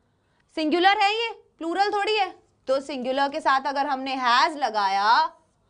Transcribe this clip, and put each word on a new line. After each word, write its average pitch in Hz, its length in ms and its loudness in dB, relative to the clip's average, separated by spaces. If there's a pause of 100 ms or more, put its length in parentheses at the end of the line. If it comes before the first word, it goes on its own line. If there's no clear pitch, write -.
(560)
सिंगुलर 349 420 2
है, 403 160 2
ये 453 160 -4 (280)
प्लूरल 359 340 -2
थोड़ी 415 240 -2
है। 370 180 -2 (340)
तो 269 120 0
सिंगुलर 269 480 -2
के 302 120 -6
साथ 285 260 0
अगर 277 200 -2
हमने 262 300 -4
has 262 400 2
लगाया, 214 680 2 (440)